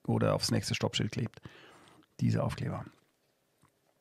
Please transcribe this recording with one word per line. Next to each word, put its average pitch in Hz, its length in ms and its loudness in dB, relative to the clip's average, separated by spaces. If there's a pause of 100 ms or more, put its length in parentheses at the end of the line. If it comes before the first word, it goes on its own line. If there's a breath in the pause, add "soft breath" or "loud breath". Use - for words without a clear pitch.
oder 110 280 4
aufs - 180 0
nächste 110 240 0
Stoppschild 110 340 0
klebt. - 300 -6 (800 loud breath)
Diese 110 240 2
Aufkleber. 101 400 -4 (1160)